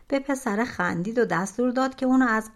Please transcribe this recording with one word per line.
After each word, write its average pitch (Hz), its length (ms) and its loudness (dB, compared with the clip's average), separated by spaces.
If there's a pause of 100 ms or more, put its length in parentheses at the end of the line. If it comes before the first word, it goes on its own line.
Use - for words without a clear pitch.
به 277 120 0
پسر 247 460 -2
خندید 185 540 -2
و 226 60 4
دستور 196 460 0
داد 262 240 0
که 262 100 -4
اونو 254 220 4
از 220 280 0